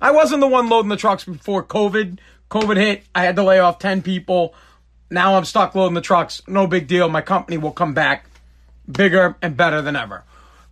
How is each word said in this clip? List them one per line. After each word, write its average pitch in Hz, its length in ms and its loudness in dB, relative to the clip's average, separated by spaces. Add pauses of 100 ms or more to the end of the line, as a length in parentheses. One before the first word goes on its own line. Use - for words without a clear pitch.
I 269 100 4
wasn't 294 300 4
the 277 60 4
one 247 200 2
loading 226 220 2
the 208 80 -4
trucks 196 260 -2
before 185 400 -6
covid. 208 540 -2 (320)
covid 214 280 -2
hit, 202 260 0 (100)
I 180 100 0
had 180 120 0
to 196 80 0
lay 190 160 6
off 175 180 2
ten 190 240 -4
people. 180 520 -2 (560)
Now 180 260 2
I'm 185 100 2
stuck 190 300 -2
loading 185 180 2
the 170 80 -4
trucks. 170 460 -2
No 190 180 0
big 175 220 -2
deal. 175 200 2
My 156 140 -2
company 170 360 -4
will 151 140 -6
come 160 220 -4
back 143 320 -2 (640)
bigger 180 500 2
and 165 140 -6
better 151 260 0
than 147 140 -6
ever. 101 280 -10 (480)